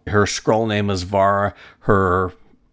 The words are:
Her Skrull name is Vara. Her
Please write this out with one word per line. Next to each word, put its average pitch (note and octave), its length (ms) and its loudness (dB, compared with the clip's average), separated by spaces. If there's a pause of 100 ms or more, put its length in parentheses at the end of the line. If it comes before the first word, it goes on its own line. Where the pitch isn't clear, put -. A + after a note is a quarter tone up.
Her G#2 200 0
Skrull A2+ 420 -2
name G#2 240 -2
is F#2 100 -4
Vara. G2+ 540 0 (240)
Her F#2+ 540 0 (400)